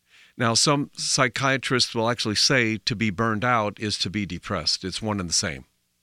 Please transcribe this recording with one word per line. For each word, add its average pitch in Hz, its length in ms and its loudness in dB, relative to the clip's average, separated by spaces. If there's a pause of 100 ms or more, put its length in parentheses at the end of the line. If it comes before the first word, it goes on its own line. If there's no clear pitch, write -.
(360)
Now, 117 160 2
some 143 440 2
psychiatrists 131 960 0
will 113 140 2
actually 113 260 0
say 113 420 2
to - 180 -2
be 110 140 0
burned 110 360 0
out 110 340 0
is 104 200 -4
to - 100 -2
be 101 160 -4
depressed. 85 580 -4
It's 92 180 -6
one 104 200 -2
and 87 80 -4
the 85 40 -4
same. 69 300 -2 (400)